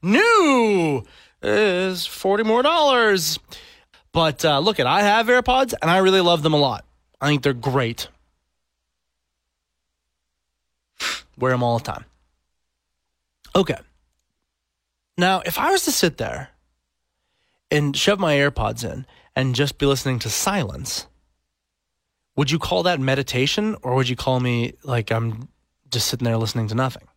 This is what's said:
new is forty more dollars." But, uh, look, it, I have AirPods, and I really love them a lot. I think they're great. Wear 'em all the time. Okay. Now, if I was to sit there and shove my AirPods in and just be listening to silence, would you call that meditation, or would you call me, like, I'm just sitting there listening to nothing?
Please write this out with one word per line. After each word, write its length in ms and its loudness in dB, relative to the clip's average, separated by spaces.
new 1000 4
is 640 0
forty 360 -2
more 200 2
dollars." 760 2
But, 320 0
uh, 140 4
look, 200 0
it, 80 2
I 160 2
have 260 2
AirPods, 520 2
and 100 0
I 80 4
really 220 4
love 220 2
them 100 2
a 60 2
lot. 260 -2
I 80 -2
think 140 0
they're 120 0
great. 540 -4
Wear 140 0
'em 100 0
all 160 0
the 60 -8
time. 200 -10
Okay. 240 2
Now, 300 0
if 120 -6
I 120 0
was 140 2
to 80 -2
sit 260 0
there 320 -8
and 260 0
shove 220 0
my 160 0
AirPods 500 -2
in 220 -10
and 180 0
just 240 -2
be 80 0
listening 320 0
to 100 -8
silence, 760 -4
would 160 0
you 80 0
call 240 0
that 160 0
meditation, 840 0
or 120 -2
would 140 2
you 80 -4
call 240 -2
me, 320 -2
like, 300 -4
I'm 360 -4
just 180 -2
sitting 160 -4
there 120 0
listening 320 -2
to 60 -4
nothing? 320 -4